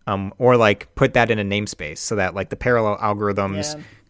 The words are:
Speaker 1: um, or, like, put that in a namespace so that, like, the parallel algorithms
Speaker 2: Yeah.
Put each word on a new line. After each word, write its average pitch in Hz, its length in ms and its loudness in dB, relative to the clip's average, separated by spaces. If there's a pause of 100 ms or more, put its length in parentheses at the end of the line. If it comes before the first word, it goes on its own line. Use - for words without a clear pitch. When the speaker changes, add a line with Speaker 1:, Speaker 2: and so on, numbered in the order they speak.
Speaker 1:
um, 98 320 -4
or, 123 200 6
like, 104 380 2
put - 180 2
that 117 180 2
in 107 80 0
a 101 40 -2
namespace 98 560 -6
so - 180 -6
that, 92 180 -2
like, 95 140 -6
the - 80 -8
parallel 113 400 0
algorithms 101 800 -2
Speaker 2:
Yeah. 151 80 -16 (260)